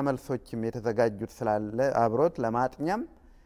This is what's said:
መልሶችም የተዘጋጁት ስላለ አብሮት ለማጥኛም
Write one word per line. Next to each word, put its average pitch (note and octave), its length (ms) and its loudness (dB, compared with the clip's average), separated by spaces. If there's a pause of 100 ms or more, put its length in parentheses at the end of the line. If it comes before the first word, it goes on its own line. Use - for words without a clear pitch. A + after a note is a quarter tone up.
መልሶችም B2+ 640 -2
የተዘጋጁት A2+ 680 0
ስላለ G#2+ 460 -2 (180)
አብሮት A#2 420 4
ለማጥኛም C3 640 0 (440)